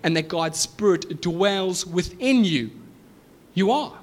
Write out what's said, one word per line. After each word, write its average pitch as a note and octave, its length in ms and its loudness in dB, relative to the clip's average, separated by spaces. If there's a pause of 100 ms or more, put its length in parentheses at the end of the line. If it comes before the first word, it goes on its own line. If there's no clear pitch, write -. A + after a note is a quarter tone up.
and E3 140 2
that D#3 100 -2
God's E3 320 -4
Spirit F3 600 0
dwells F#3 640 0
within A3 580 2
you?" C3+ 280 0 (800)
You F#3+ 180 2
are. C#4+ 320 -2